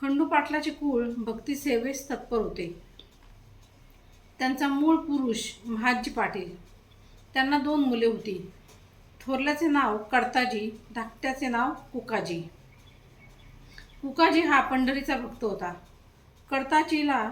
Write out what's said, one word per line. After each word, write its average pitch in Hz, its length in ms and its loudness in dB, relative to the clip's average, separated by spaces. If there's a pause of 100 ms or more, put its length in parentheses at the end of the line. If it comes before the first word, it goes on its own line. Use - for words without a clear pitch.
खंडू 277 240 2
पाटलाचे 302 440 0
कुळ 240 480 0
भक्तिसेवेस 240 920 -2
तत्पर 240 280 -4
होते. 180 560 -6 (1500)
त्यांचा 262 280 0
मूळ 294 280 4
पुरुष 262 420 0 (280)
महादजी 233 460 0
पाटील. 185 520 -4 (680)
त्यांना 269 240 2
दोन 294 220 2
मुले 240 260 4
होती. 202 460 -2 (760)
थोरल्याचे 294 420 0
नाव 262 300 4
कडताजी, 233 840 0 (140)
धाकट्याचे 262 520 -6
नाव 240 240 0 (220)
कुकाजी. 185 480 -4 (1600)
कुकाजी 320 400 4
हा 294 200 6
पंढरीचा 269 560 0
भक्त 240 260 -8
होता. 185 300 -4 (800)
कडताजीला 285 800 2